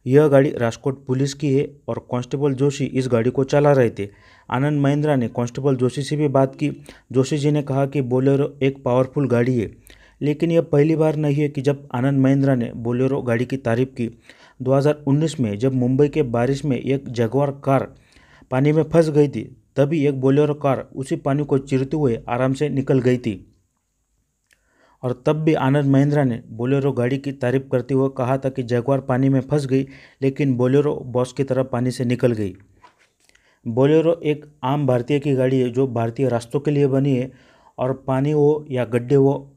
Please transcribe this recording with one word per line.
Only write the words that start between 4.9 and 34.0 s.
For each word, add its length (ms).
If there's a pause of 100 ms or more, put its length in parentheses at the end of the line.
ने 120
कांस्टेबल 480
जोशी 260
से 140
भी 140
बात 240
की। 160 (420)
जोशी 260
जी 120
ने 120
कहा 240
कि 160
बोलेरो 500 (100)
एक 220
पावरफुल 440
गाड़ी 300
है, 120 (500)
लेकिन 300
यह 120
पहली 340
बार 200
नहीं 180
है 140
कि 140
जब 320
आनंद 260
महिंद्रा 340
ने 220
बोलेरो 460
गाड़ी 220
की 140
तारीफ 320
की। 200 (500)
दो 140
हज़ार 320
उन्नीस 340
में 180
जब 160
मुंबई 340
के 160
बारिश 400
में 140
एक 320
जगुआर 400 (140)
कार 240 (600)
पानी 220
में 120
फंस 260
गई 180
थी, 140 (340)
तभी 300
एक 140
बोलेरो 360
कार 380
उसी 240
पानी 260
को 160
चीरते 360
हुए 320
आराम 260
से 140
निकल 320
गई 180
थी। 160 (1700)
और 100 (140)
तब 120
भी 180
आनंद 300
महिंद्रा 380
ने 160 (100)
बोलेरो 420
गाड़ी 260
की 160
तारीफ 380
करते 220
हुए 220
कहा 220
था 100
कि 160
जगुआर 380
पानी 260
में 140
फंस 240
गई, 200 (360)
लेकिन 340
बोलेरो 380 (120)
बॉस 260
की 120
तरह 200
पानी 260
से 140
निकल 280
गई। 220 (1120)
बोलेरो 460 (120)